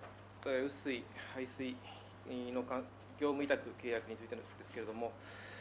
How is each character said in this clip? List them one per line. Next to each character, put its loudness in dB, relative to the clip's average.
え 2
ー、 6
雨 4
水、 0
排 0
水 -2
の 4
か 2
ん-、 2
業 8
務 6
委 4
託 8
契 0
約 2
に -4
つ -8
い -8
て -4
で -4
す -12
け -2
れ 0
ど -2
も、 0